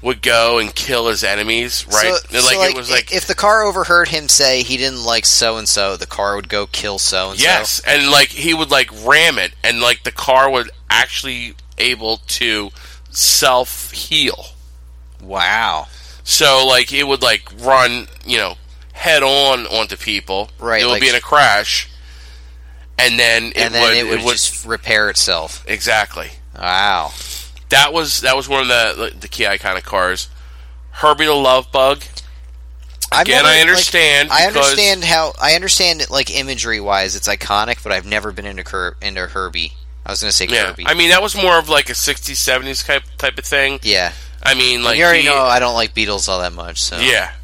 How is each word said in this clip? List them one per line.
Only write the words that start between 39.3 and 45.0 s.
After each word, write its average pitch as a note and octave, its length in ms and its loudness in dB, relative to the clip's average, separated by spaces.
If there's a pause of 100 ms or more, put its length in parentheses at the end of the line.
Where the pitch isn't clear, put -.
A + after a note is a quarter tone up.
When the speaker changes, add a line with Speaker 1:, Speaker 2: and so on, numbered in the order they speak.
Speaker 2:
I G2 60 -10
was G2 100 -6
gonna G#2 100 -4
say F#3 180 0
Speaker 1:
Yeah. G#2+ 220 2
Speaker 2:
Kirby. F2 160 -8
Speaker 1:
I D#3 80 2
mean, E3+ 160 2
that F#3 100 6
was G3+ 140 -4
more F3+ 240 4
of, D#3+ 100 -4
like, C#3+ 200 2
a B2 60 -6
sixties, C#3+ 440 -4
seventies C3 440 -2
type, C#3+ 200 -2 (140)
type C3 200 -4
of C#3 80 -12
thing. C#3 380 0
Speaker 2:
Yeah. F#2 280 0 (300)
Speaker 1:
I C3+ 140 2
mean, B2+ 220 0
Speaker 2:
And A#2+ 80 -4
Speaker 1:
like, A#2 120 2
Speaker 2:
you E3 80 4